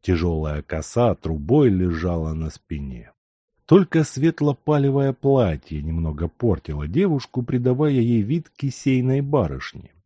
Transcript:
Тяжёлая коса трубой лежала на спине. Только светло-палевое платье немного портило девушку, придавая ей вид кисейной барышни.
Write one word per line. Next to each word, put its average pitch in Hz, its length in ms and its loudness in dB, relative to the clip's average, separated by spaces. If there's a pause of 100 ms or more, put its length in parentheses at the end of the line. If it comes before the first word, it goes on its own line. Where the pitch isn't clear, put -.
Тяжёлая 80 600 0
коса 98 540 -2
трубой 90 540 2
лежала 85 640 0
на 80 160 -6
спине. 69 640 -12 (540)
Только 170 380 4
светло-палевое 139 1080 0
платье 95 680 0
немного 80 460 -4
портило 76 600 -4
девушку, 139 540 -2
придавая 127 520 0
ей 117 280 2
вид 151 340 -4
кисейной 131 640 -2
барышни. 107 680 -4 (140)